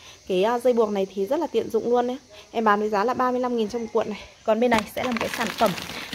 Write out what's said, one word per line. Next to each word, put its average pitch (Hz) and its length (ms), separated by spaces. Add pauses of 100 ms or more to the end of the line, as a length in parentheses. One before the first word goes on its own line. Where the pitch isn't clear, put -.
(280)
Cái, 185 160
à, 240 160
dây 247 140
buộc 226 160
này 196 260
thì 196 100
rất 277 140
là 311 80
tiện - 220
dụng 226 200
luôn 240 180
đấy. 254 100 (340)
Em 226 120
bán 208 160
với 214 100
giá 202 140
là 247 100
ba 254 180
mươi 247 80
lăm 247 180
nghìn 214 120
trong 233 120
một 220 120
cuộn 214 160
này. 202 100 (240)
Còn 220 160
bên 240 120
này 220 100 (140)
sẽ - 80
là 247 80
một 226 80
cái 196 180
sản 226 100
phẩm 208 240 (440)